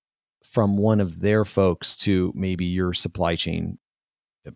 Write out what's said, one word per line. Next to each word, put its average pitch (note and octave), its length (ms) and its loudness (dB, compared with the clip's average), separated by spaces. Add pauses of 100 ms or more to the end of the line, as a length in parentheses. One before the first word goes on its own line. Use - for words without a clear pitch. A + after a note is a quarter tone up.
(440)
from G2+ 320 0
one G#2 240 4
of E2+ 200 -2
their G#2 260 2
folks F#2+ 520 0
to F#2 380 2
maybe F#2 300 -4
your F2+ 280 -2
supply F2 420 -2
chain E2 420 -4 (800)